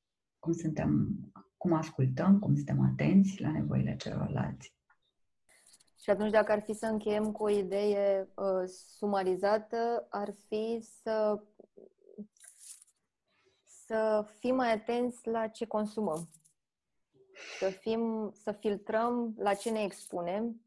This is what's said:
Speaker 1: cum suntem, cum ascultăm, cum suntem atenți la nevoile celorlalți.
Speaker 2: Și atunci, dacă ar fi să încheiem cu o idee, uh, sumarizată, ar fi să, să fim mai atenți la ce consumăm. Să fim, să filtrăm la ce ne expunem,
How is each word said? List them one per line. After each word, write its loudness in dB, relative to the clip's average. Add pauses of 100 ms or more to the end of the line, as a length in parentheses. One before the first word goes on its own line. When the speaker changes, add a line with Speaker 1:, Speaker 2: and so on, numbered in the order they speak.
(400)
Speaker 1:
cum -2
suntem, 0 (380)
cum 0
ascultăm, 4
cum 2
suntem 0
atenți 4
la 0
nevoile 0
celorlalți. -6 (1300)
Speaker 2:
Și 0
atunci, 0
dacă 4
ar 2
fi -4
să -6
încheiem 0
cu -6
o 2
idee, 2
uh, 0
sumarizată, 0
ar -6 (140)
fi -2 (220)
să, 0 (2250)
să -2 (140)
fim 0
mai 2
atenți -2
la 0
ce -8
consumăm. -2 (1300)
Să 0
fim, -2
să -8
filtrăm -2
la 2
ce -4
ne 0
expunem, -6